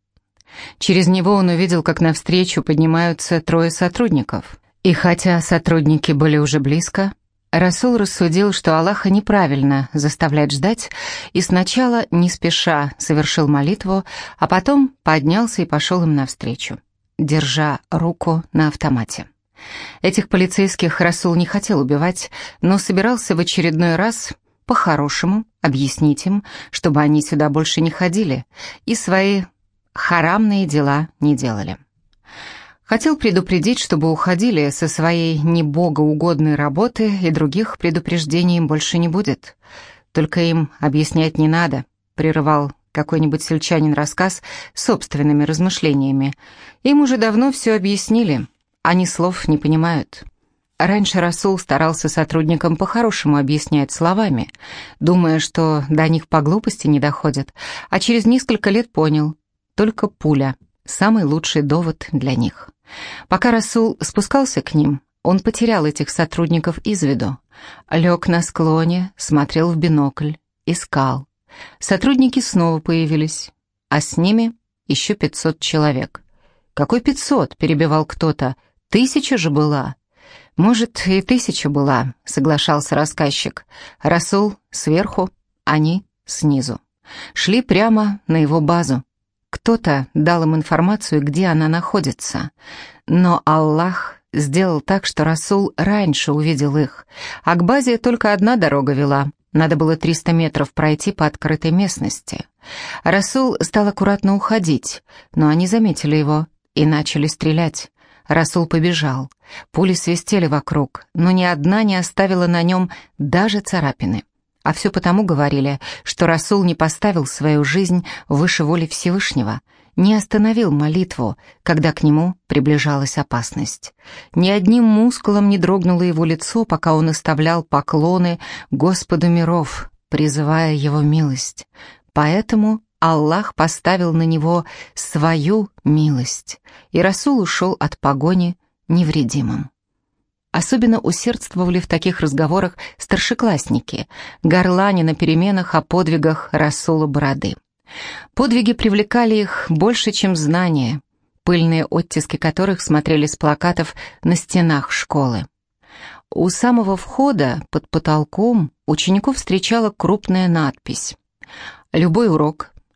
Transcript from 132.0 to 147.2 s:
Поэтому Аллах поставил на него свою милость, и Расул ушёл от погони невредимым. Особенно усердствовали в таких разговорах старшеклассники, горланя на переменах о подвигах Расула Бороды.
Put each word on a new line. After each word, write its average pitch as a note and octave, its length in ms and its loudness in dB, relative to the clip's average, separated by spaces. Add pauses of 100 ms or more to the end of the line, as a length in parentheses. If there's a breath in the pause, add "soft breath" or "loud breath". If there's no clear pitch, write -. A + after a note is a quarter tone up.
Поэтому G#3+ 680 0 (200)
Аллах E3 520 2
поставил E3+ 600 0
на E3 100 2
него E3 400 0 (300 loud breath)
свою E3 760 0 (140)
милость, D3+ 800 0 (300 soft breath)
и E3+ 100 2
Расул G#3 400 2
ушёл F#3 400 -2
от - 180 -4
погони F3 560 0 (320)
невредимым. D3 840 0 (800)
Особенно A3+ 480 2
усердствовали F3+ 800 -4
в - 80 -6
таких F3 340 -2
разговорах D#3+ 560 0 (200 loud breath)
старшеклассники, - 1080 -2 (360 loud breath)
горланя F3+ 600 2
на D#3+ 120 2
переменах F3 600 0
о D#3 60 2
подвигах D#3 680 0
Расула D#3 560 0
Бороды. C#3 480 -2 (800 loud breath)